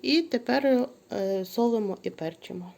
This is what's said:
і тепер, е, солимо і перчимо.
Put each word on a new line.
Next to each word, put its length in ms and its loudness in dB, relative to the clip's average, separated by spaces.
і 200 4
тепер, 680 2
е, 320 0
солимо 580 0
і 80 -4
перчимо. 680 -10